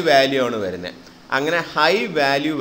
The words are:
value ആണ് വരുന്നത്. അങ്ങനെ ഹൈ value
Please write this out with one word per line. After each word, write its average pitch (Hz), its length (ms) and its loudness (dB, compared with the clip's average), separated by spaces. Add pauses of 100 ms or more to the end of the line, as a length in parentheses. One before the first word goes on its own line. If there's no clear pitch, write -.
value 135 380 4
ആണ് 120 180 -4
വരുന്നത്. 90 320 -8 (400)
അങ്ങനെ 160 240 0 (140)
ഹൈ 160 200 2 (240)
value 143 440 0